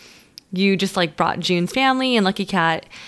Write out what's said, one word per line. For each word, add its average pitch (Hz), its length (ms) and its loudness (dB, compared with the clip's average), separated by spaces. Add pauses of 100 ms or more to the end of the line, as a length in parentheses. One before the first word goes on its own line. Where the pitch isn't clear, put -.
(540)
you 190 220 2
just, 185 220 -4
like, 170 180 -2
brought 165 240 0
June's 175 320 0
family 262 460 2
and 196 80 4
Lucky 196 200 -2
Cat 165 400 -2 (220)